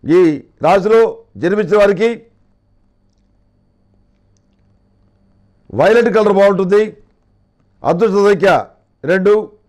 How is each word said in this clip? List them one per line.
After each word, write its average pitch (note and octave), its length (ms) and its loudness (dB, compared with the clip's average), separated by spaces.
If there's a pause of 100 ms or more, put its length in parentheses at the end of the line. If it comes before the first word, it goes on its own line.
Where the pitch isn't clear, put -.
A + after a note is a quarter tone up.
ఈ E3 160 2 (460)
రాశిలో G3+ 360 2 (420)
జన్మించిన G3 380 -2
వారికి G3+ 280 0 (3750)
వైలెట్ A3+ 360 2
కలర్ G#3 240 0
బాగుంటుంది. G3 420 0 (1000)
అదృష్ట F#3+ 340 -2 (100)
సంఖ్య F#3+ 220 0 (540)
రెండు. F#3 300 0 (360)